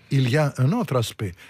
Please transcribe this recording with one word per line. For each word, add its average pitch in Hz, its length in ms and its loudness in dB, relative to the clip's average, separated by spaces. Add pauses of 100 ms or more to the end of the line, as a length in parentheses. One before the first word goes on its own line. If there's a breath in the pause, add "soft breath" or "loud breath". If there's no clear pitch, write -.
(120)
il 131 180 2
y 135 60 2
a 147 220 0
un 131 120 2
autre 208 240 -2
aspect. 107 380 -4 (180 loud breath)